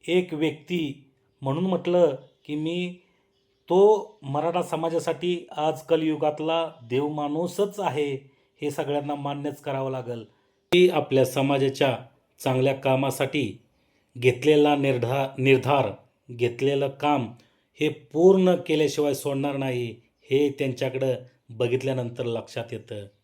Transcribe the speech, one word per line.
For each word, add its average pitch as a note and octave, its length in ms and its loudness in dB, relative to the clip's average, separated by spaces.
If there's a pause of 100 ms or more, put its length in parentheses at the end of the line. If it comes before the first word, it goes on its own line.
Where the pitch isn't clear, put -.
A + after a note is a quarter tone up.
एक F3 260 0
व्यक्ती D#3 760 -4 (300)
म्हणून C#3 220 -2
म्हटलं F3 520 2 (300)
की D3+ 100 -8
मी F3 400 -4 (760)
तो G3+ 520 4
मराठा D3+ 400 -2
समाजासाठी E3 880 -4 (100)
आज D#3 240 -2
कलियुगातला D#3 880 0 (120)
देवमाणूसच D3+ 960 -2
आहे, D3 360 -2 (460)
हे D3 100 -4
सगळ्यांना C#3+ 440 -4
मान्यच C#3+ 460 -8
करावं C3+ 300 -6
लागेल. A#2+ 340 -8 (460)
की F3+ 180 6
आपल्या C#3+ 360 2
समाजाच्या C3+ 720 2 (420)
चांगल्या C3 360 0
कामासाठी C3+ 880 -2 (560)
घेतलेला D3 580 4
निर्धा-, C3+ 520 0 (100)
निर्धार, C3 540 4 (400)
घेतलेलं C3+ 580 0
काम C3+ 440 -2 (460)
हे D3+ 100 2
पूर्ण F3+ 680 4
केल्याशिवाय D3+ 580 0
सोडणार C#3 420 -4
नाही, B2 400 -4 (260)
हे C#3+ 280 2
त्यांच्याकडं C3 640 -4 (360)
बघितल्यानंतर B2 720 -4
लक्षात A2+ 480 -8
येतं. A2 340 -12 (180)